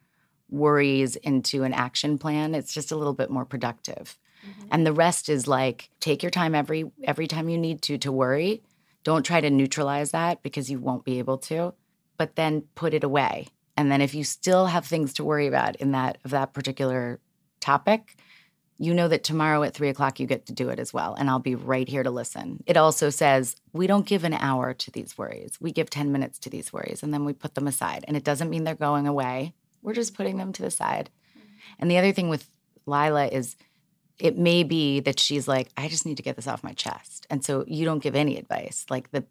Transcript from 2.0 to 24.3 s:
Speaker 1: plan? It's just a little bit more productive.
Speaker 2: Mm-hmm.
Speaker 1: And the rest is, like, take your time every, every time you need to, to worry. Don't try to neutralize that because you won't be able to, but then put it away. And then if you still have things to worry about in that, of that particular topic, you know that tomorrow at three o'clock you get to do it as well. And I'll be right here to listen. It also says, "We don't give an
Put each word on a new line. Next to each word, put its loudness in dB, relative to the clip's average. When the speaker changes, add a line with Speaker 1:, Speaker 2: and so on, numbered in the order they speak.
Speaker 1:
plan? -2
It's -6
just -6
a -4
little 0
bit -2
more -2
productive. -8
Speaker 2:
Mm-hmm. -20
Speaker 1:
And 4
the 4
rest 2
is, 0
like, 0
take 0
your -2
time 2
every, 0
every -2
time -4
you 0
need -2
to, -2
to -4
worry. 0
Don't 2
try 2
to 2
neutralize 2
that 0
because -6
you -4
won't -4
be -2
able -2
to, -4
but -2
then 2
put 0
it 0
away. 0
And 4
then 4
if 2
you -4
still 4
have 0
things -2
to -6
worry 2
about 2
in 0
that, -2
of -10
that 0
particular -4
topic, 0
you 0
know 4
that 2
tomorrow 2
at -2
three 0
o'clock 0
you -4
get -4
to -10
do -4
it -4
as -8
well. -2
And -2
I'll 2
be -2
right -2
here -2
to -2
listen. -8
It 4
also 6
says, 2
"We 0
don't 4
give 2
an 0